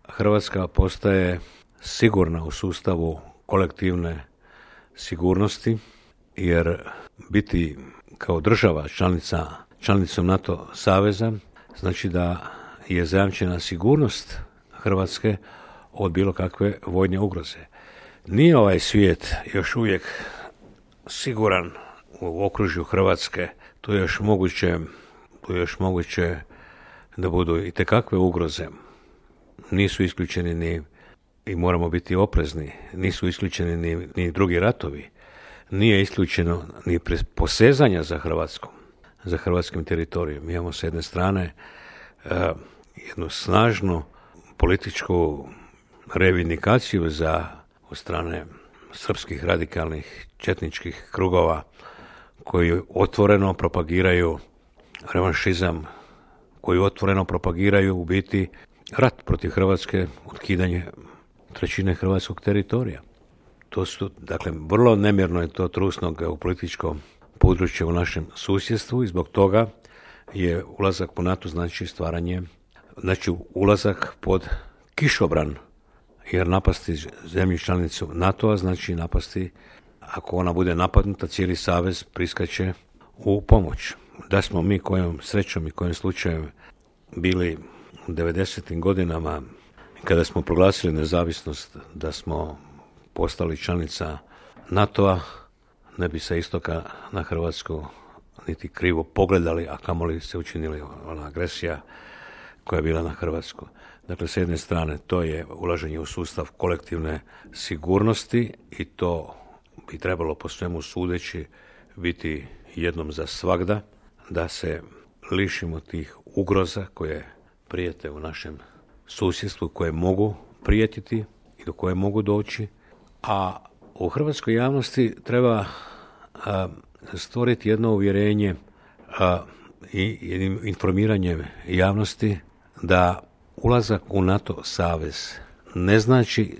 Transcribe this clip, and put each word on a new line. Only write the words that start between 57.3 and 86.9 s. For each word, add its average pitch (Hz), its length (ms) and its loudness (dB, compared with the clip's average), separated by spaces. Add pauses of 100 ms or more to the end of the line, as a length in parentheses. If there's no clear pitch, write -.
u 87 100 -4
biti 95 440 0 (480)
rat - 280 2
protiv - 240 0
Hrvatske, 92 580 2 (180)
ukidanje 90 600 -2 (680)
trećine - 400 0
hrvatskog 95 480 -2
teritorija. 101 600 0 (680)
To - 160 -2
su, 98 320 -6
dakle, 85 340 -8 (180)
vrlo 113 260 8
nemjerno 98 460 4
je 85 60 -2
to 90 200 -2
trusno 90 440 -2
geopolitičko 82 840 -4 (440)
područje 87 460 4
u 82 60 0
našem 85 440 -2
susjedstvu 110 680 -2
i 113 40 -2
zbog 90 220 -4
toga 101 380 4 (640)
je 87 300 0
ulazak 92 560 -4
u 87 40 0
nato 92 260 -2
znači 85 380 -6
stvaranje, 85 540 -4 (560)
znači 92 340 0 (220)
ulazak 101 680 2
pod 92 260 0 (480)
kišobran, 78 600 2 (760)
jer 90 160 2
napasti 87 480 2 (300)
zemlju 90 320 2
članicu 85 560 -2
natoa 98 440 2
znači 92 380 -2
napasti, 87 560 -2 (480)
ako - 380 -6
ona 90 160 2
bude 90 220 2
napadnuta, 95 520 4
cijeli 90 280 -2
savez 87 480 -2
priskače 90 720 -4 (440)
u 101 240 2
pomoć. 90 520 4 (360)
Da 98 120 4
smo 92 200 0
mi 95 180 2
kojom 87 420 -2
srećom 90 460 -2
i 73 40 -8
kojim 87 220 -2
slučajem 82 580 -4 (640)